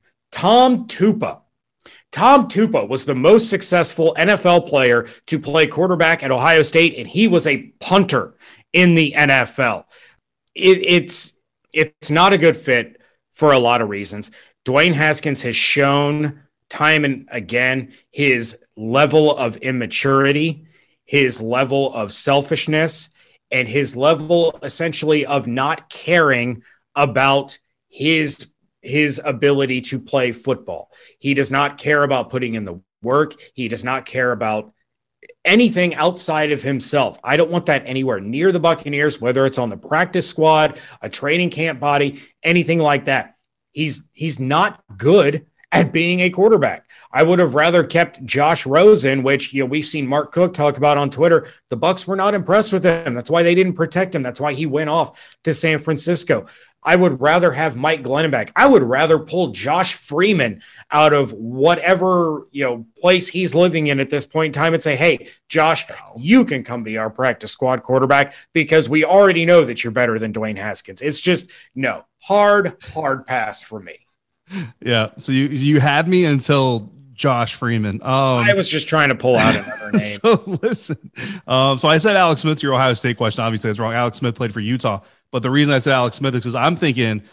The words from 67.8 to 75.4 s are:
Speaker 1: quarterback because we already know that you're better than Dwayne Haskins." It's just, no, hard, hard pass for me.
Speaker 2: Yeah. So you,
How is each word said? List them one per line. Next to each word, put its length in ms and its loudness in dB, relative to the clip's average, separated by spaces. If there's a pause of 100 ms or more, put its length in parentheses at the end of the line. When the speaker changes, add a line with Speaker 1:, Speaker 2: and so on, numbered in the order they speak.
Speaker 1:
quarterback 520 2 (180)
because 360 2
we 160 2
already 400 4
know 200 6
that 180 -6
you're 80 -6
better 300 0
than 120 -6
Dwayne 260 -6
Haskins." 440 -10
It's 180 -4
just, 300 -2 (240)
no, 300 -6 (160)
hard, 600 2
hard 460 -6
pass 360 -6
for 180 -16
me. 260 -20 (720)
Speaker 2:
Yeah. 360 -2
So 160 -8
you, 140 0